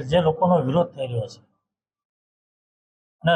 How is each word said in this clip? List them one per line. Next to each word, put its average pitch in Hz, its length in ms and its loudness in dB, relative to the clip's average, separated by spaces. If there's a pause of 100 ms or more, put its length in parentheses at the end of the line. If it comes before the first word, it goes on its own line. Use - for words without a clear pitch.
(100)
જે 170 100 2
લોકોનો 160 480 2
વિરોધ 170 280 0
થઈ 135 100 -6
રહ્યો 120 220 -6
છે - 120 -20 (1800)
અને 170 140 2